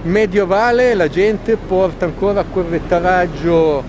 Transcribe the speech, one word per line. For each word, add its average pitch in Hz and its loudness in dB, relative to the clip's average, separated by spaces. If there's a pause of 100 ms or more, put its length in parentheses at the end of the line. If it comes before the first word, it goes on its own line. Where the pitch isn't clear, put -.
medievale, 208 2
la 170 2
gente 208 0
porta 185 -2
ancora 196 -2
quel 185 -2
retaggio 170 0